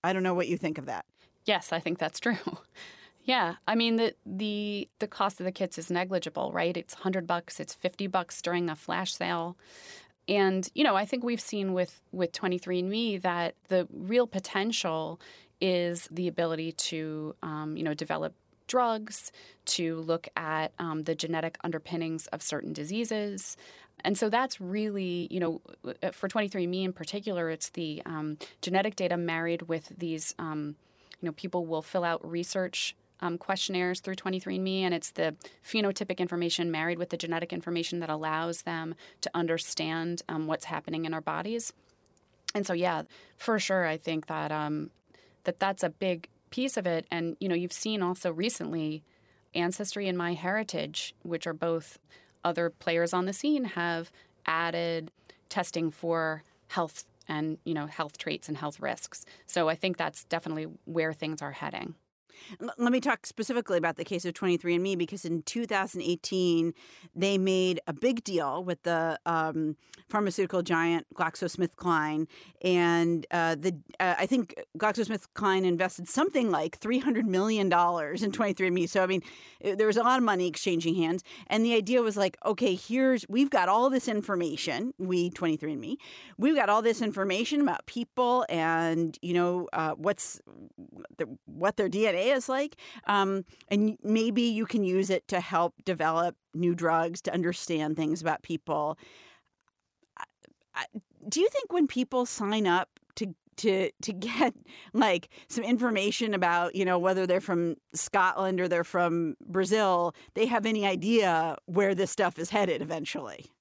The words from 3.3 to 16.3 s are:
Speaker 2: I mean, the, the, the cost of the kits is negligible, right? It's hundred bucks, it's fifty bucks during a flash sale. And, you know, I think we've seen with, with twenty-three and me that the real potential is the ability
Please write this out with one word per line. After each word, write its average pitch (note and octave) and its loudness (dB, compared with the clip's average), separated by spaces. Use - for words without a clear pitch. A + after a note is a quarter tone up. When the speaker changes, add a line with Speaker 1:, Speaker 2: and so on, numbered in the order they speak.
Speaker 2:
I A3 2
mean, A#3 4
the, A3+ 2
the, G#3 -4
the G#3+ -2
cost G3 -4
of F#3 -6
the F#3 -2
kits F#3 -4
is E3+ -10
negligible, F3+ -2
right? E3+ 0
It's - -8
hundred F#3 -2
bucks, E3+ -4
it's - -8
fifty F#3 -6
bucks F3+ -2
during F3 0
a D#3 -4
flash F3+ -4
sale. F3 -4
And, F#3+ 4
you D4+ 4
know, G3+ 4
I G3+ 2
think B3 -4
we've A#3+ 0
seen G3 -2
with, F3+ -2
with F3+ 0
twenty-three F3+ 0
and F#3 0
me A3 0
that F3 -2
the F3+ 2
real A3+ 0
potential F#3+ -2
is F3 0
the F3 -4
ability E3 -2